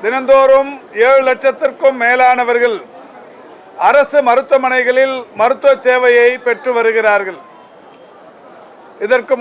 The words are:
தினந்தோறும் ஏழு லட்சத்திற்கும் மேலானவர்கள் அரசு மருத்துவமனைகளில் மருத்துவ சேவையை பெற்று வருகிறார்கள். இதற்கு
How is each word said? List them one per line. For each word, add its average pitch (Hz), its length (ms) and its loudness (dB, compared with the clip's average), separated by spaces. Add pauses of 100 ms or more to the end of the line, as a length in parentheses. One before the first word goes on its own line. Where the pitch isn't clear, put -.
தினந்தோறும் 269 680 2 (380)
ஏழு 269 180 4
லட்சத்திற்கும் 262 760 -2
மேலானவர்கள் 240 760 0 (1080)
அரசு 285 300 2 (100)
மருத்துவமனைகளில் 262 880 0 (260)
மருத்துவ 269 440 0
சேவையை 247 420 2 (180)
பெற்று 240 340 -4
வருகிறார்கள். 214 600 -2 (1700)
இதற்கு 247 340 0